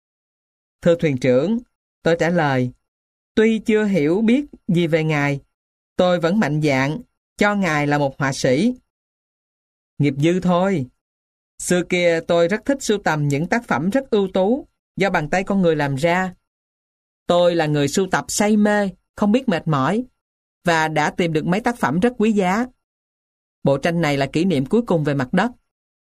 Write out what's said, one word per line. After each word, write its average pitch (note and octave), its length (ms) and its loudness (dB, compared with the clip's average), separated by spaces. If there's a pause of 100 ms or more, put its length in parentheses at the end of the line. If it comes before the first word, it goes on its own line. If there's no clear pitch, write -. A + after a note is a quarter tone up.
(800)
"Thưa E3+ 140 4
thuyền D3+ 220 0
trưởng," D3 420 2 (420)
tôi E3+ 180 2
trả E3 100 0
lời, C#3 420 0 (640)
"tuy A3 240 2
chưa G#3+ 260 2
hiểu F3+ 360 0
biết B3+ 240 2 (220)
gì E3+ 200 2
về D#3 160 0
ngài, C#3+ 380 -2 (540)
tôi E3+ 240 2
vẫn E3+ 200 0
mạnh D3+ 220 0
dạn C#3+ 400 0 (360)
cho G#3 180 2
ngài D#3 320 0
là D3 100 0
một C#3 220 -2
họa C#3 140 -2
sĩ." E3+ 420 0 (1200)
"Nghiệp C#3+ 200 0
dư E3+ 220 2
thôi. F3+ 460 0 (720)
Xưa F3+ 300 0
kia F3 380 2
tôi E3+ 200 2
rất G#3+ 180 -4
thích C#4 180 -2
sưu G#3 140 0
tầm D#3 300 -2
những C#3+ 200 -2
tác A#3 200 -4
phẩm E3 220 -2
rất C4+ 200 -2
ưu G3+ 240 0
tú G#3+ 340 -2 (280)
do F#3+ 140 0
bàn D#3+ 200 -2
tay F#3+ 140 -2
con G3 180 -2
người E3 140 2
làm C#3 200 -2
ra. F3+ 380 0 (920)
Tôi F3 280 2
là D#3+ 100 0
người D3 220 0
sưu F#3+ 240 -2
tập D3+ 160 -2
say G#3+ 300 0
mê, G#3 320 0 (260)
không G#3 160 0
biết C4 180 0
mệt E3 180 -4
mỏi, D#3 380 -2 (580)
và D#3+ 240 0
đã D3+ 220 -2
tìm E3+ 240 -2
được D3+ 120 -2
mấy F#3 160 -2
tác A#3+ 160 -4
phẩm D3 220 -2
rất A#3+ 180 0
quý A3 140 2
giá. G3+ 340 0 (960)
Bộ C#3 140 2
tranh E3+ 240 -2
này C#3+ 160 0
là C#3 160 -2
kỷ D#3+ 120 0
niệm C#3+ 200 0
cuối A3+ 160 0
cùng F3 220 0
về D3 100 -2
mặt C3+ 180 -4
đất. G#3 200 0 (640)